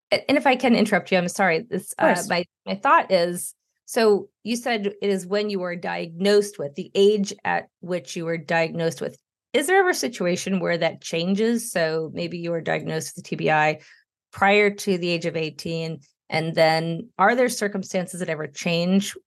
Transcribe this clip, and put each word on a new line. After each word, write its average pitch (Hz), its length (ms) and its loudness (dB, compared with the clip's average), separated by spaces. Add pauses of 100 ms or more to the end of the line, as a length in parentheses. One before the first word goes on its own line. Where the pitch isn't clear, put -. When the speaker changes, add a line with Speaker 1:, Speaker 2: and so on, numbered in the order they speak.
(120)
Speaker 1:
and - 260 0
if 294 100 2
I 254 80 6
can 247 200 2
interrupt 202 360 0
you, 190 60 4
I'm 180 100 0
sorry. 175 420 0
This, - 300 -6
Speaker 2:
Of 220 60 2
Speaker 1:
uh, 247 80 4
Speaker 2:
course. 180 160 -4
Speaker 1:
my, 175 160 -2 (200)
my 196 100 -4
thought 294 360 2
is, 175 420 0 (320)
so 220 440 4 (140)
you 226 120 -2
said 233 320 -2
it 196 300 -4
is 180 100 -6
when 208 220 -2
you 190 140 -4
are 175 120 -6
diagnosed 180 840 0
with, 143 160 -6
the 185 200 -10
age 202 380 4 (100)
at 175 240 0 (140)
which 175 340 -6
you 175 100 -6
were 165 120 -2
diagnosed 165 640 -2
with. - 160 -8 (340)
Is 277 160 0
there 381 120 6
ever 370 100 4
a 359 60 0 (120)
situation 185 540 -2
where 170 160 0
that 160 240 -2
changes? 202 720 -2
So 160 420 -2
maybe 175 240 -6
you 170 140 -6
were 165 100 -2
diagnosed 160 540 -4
with - 100 -16
T - 100 -6
B 160 140 -2
I 151 300 2 (520)
prior 202 380 4
to 202 300 -2
the 175 100 -2
age 170 160 -2
of 156 100 -2
eighteen, 160 640 -6 (280)
and 160 240 -2
then 160 640 0
are 202 180 4
there 247 140 2
circumstances 196 680 -4
that 175 100 -6
ever 156 160 -6
change 180 800 0